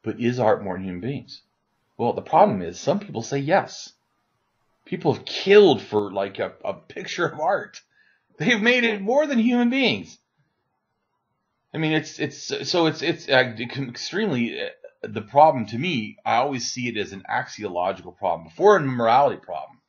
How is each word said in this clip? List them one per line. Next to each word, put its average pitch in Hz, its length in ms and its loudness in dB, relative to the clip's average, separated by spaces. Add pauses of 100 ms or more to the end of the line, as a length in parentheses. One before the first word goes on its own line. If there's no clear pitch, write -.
But 107 160 -8
is 123 200 -2
art 107 240 2
more 95 120 -6
than 95 100 -10
human 90 160 -8
beings? - 400 -10 (560)
Well, 117 160 -2
the 98 80 -6
problem 160 400 4
is 87 180 -8
some 175 200 0
people 117 220 -8
say 143 180 -6
yes. - 520 -2 (920)
People 165 280 -2
have - 120 -6
killed 190 560 6
for, 104 300 -2
like, 98 280 -6
a, - 140 -4 (100)
a 101 100 -6
picture - 520 -8
of 147 140 -8
art. 160 420 -4 (560)
They've 208 240 2
made 240 240 2
it 208 160 0
more 269 260 2
than 277 120 0
human 240 300 4
beings. 208 480 -2 (1600)
I - 40 -8
mean, 156 140 -2
it's, - 260 -2
it's, - 520 -8
so 170 180 2
it's, - 140 -4
it's, 165 280 -4
uh, 127 300 2
extremely, 123 1000 -6
uh, - 100 -8 (340)
the 107 180 -8
problem 139 460 4
to 113 100 -8
me, 127 480 -4
I 110 120 2
always 131 340 -2
see 123 160 -6
it 110 100 -6
as 95 140 -4
an 95 180 -14
axiological 92 880 -4
problem 85 300 -4
before 196 300 6
a - 20 2
morality 127 580 2
problem. - 400 -12 (120)